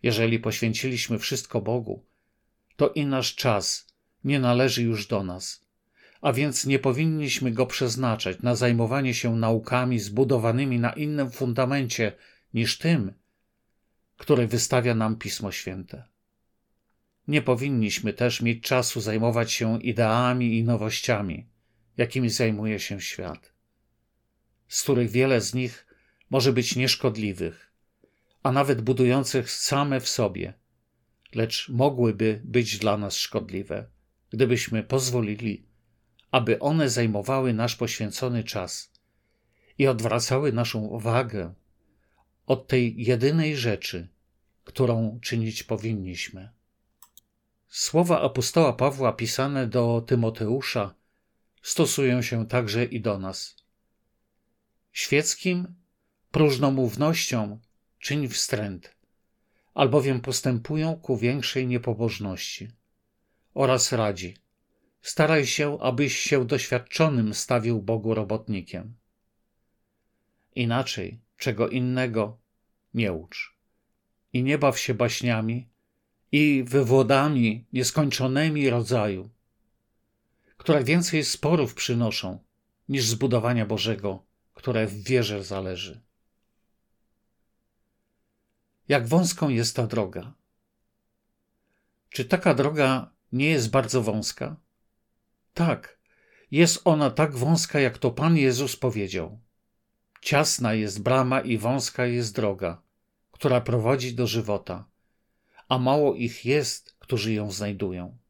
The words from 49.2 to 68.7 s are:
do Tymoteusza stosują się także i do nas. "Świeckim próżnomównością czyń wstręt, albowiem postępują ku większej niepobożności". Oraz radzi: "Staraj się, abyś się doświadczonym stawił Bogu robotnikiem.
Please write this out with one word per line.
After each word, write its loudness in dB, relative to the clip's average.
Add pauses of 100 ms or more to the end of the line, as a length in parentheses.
do 2
Tymoteusza 0 (680)
stosują 2
się -2
także 0
i -6
do -2
nas. -10 (1400)
"Świeckim -2 (560)
próżnomównością 0 (380)
czyń -4
wstręt, -6 (800)
albowiem 2
postępują -2
ku -4
większej -2
niepobożności". -4 (840)
Oraz 2
radzi: -2 (640)
"Staraj 2
się, -2
abyś 0
się 0
doświadczonym 0
stawił 0
Bogu -2
robotnikiem. -6 (1600)